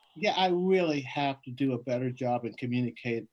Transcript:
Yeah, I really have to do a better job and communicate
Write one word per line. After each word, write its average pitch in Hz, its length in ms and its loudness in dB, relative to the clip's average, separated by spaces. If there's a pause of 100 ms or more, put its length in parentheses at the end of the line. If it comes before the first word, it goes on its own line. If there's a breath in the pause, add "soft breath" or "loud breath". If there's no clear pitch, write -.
(180)
Yeah, 165 200 0
I 185 100 4
really 180 540 4
have 139 420 -2
to 131 80 -12
do 131 220 0
a 123 100 -4
better 127 260 -2
job 123 360 -2
and 107 120 -8
communicate 120 760 -4